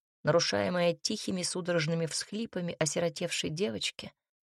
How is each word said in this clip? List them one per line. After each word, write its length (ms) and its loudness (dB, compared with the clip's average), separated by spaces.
нарушаемая 680 4
тихими 480 -4
судорожными 640 0
всхлипами 720 -4
осиротевшей 720 -2
девочки 600 -4